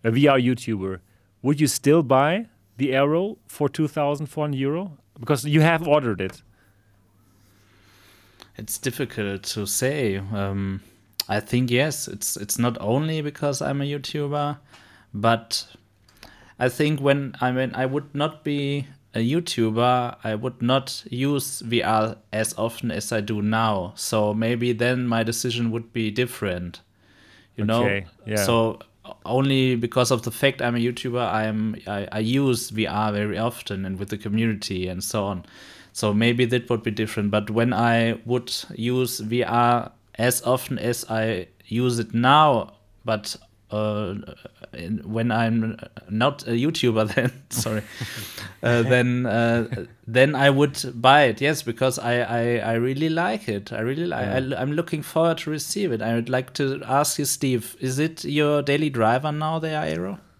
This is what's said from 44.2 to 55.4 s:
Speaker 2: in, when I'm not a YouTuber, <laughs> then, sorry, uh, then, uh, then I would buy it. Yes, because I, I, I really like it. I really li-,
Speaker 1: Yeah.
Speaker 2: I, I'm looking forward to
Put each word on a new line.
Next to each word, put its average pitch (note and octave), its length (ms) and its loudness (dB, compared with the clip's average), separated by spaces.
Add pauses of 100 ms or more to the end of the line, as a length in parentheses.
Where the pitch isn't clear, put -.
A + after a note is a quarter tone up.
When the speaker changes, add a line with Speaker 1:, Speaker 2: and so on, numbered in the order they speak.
Speaker 2:
in, F2 320 -6
when A2+ 280 -2
I'm A2+ 440 0 (320)
not A#2+ 380 0
a A#2+ 60 -2
YouTuber, A#2 640 2
<laughs> - 0 -
then, B2+ 180 2 (180)
sorry, A2 320 -2 (800)
uh, A#2 200 4
then, B2 440 2
uh, A#2 600 0 (200)
then C3 300 4
I C#3 140 6
would C#3 300 2 (200)
buy C3+ 240 8
it. A2 160 2
Yes, C#3+ 220 0
because B2 360 -2
I, A#2+ 220 0
I, A#2 380 0
I A2 160 -2
really C3+ 340 0
like F#3+ 400 -2
it. G#2 240 -6
I A2 80 -4
really C#3 240 -2
li-, F3 60 -4
Speaker 1:
Yeah. C3 460 -2
Speaker 2:
I, - 40 -6
I'm C3+ 120 -2
looking D#3+ 300 -2
forward E3 360 2
to - 120 -8